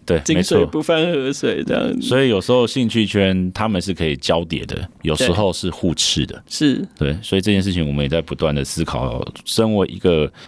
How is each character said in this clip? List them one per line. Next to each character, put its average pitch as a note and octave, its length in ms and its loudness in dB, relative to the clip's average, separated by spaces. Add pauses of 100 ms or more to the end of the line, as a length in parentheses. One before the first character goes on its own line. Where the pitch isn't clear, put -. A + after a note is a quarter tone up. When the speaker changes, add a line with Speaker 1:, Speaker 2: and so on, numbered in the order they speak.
Speaker 1:
对， E2 160 2
Speaker 2:
井 E3 200 2
水 D#3+ 240 4
不 D#3 160 -2
犯 E3 300 2
河 C#3 220 -2
水 G2 300 -2
这 A#2+ 100 -2
样 - 100 0
子。 - 100 -2
Speaker 1:
没 - 60 -4
错。 - 80 -4
所 C3 160 4
以 C3 60 4
有 G2+ 100 2
时 G#2+ 120 0
候 B2 140 4
兴 A#2+ 220 0
趣 A2 180 2
圈 F#2 460 2
他 G#2+ 160 -2
们 F#2+ 140 0
是 F#2+ 120 -4
可 D#2+ 120 -4
以 D2+ 100 0
交 E2 300 0
叠 - 200 -6
的， - 220 -8 (140)
有 D#2 140 -2
时 B2 160 2
候 F#2+ 200 2
是 F#2 180 -4
互 E2 240 -2
斥 - 320 0
的。 - 100 -10
Speaker 2:
对。 - 140 -18
是。 D3+ 380 0 (100)
Speaker 1:
对， D2 240 0
所 F#2+ 160 -2
以 F#2 40 2
这 G#2 100 0
件 G2 100 4
事 G2 120 0
情 E2+ 120 0
我 C#2+ 60 -2
们 C#2+ 120 0
也 C#2+ 60 -2
在 E2 120 0
不 D#2+ 120 -8
断 D2+ 200 0
的 C#2 100 0
思 E2 200 -4
考， B1+ 400 -4 (220)
身 A2 300 0
为 F#2+ 120 2
一 - 100 -12
个 D#2+ 340 2 (160)